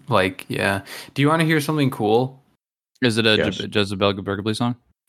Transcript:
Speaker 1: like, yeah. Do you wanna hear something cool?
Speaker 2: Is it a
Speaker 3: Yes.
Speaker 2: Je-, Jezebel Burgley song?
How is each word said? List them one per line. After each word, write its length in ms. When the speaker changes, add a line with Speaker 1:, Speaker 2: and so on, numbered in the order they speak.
Speaker 1:
like, 400
yeah. 320
Do 80
you 60
wanna 160
hear 160
something 300
cool? 520
Speaker 2:
Is 160
it 80
a 100
Speaker 3:
Yes. 220
Speaker 2:
Je-, 140
Jezebel 420
Burgley 400
song? 200